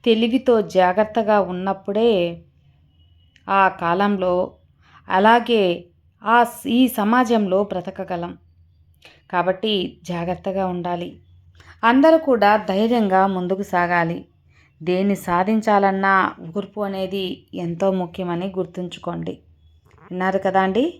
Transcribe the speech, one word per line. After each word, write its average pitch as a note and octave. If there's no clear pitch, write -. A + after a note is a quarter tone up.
తెలివితో A#3+
జాగ్రత్తగా G3+
ఉన్నప్పుడే G3
ఆ G3
కాలంలో F#3
అలాగే A3+
ఆ A3+
స-, A#3
ఈ -
సమాజంలో A3
బ్రతకగలం. F#3
కాబట్టి F#3
జాగ్రత్తగా F3+
ఉండాలి. F3
అందరూ C#4
కూడా G#3
ధైర్యంగా G3+
ముందుకు F#3+
సాగాలి. F3
దేన్ని F#3
సాధించాలన్నా G3
ఓర్పు G3+
అనేది F#3+
ఎంతో F3
ముఖ్యమని F3+
గుర్తుంచుకోండి. F3
విన్నారు F#3
కదా F#3+
అండి? F#3+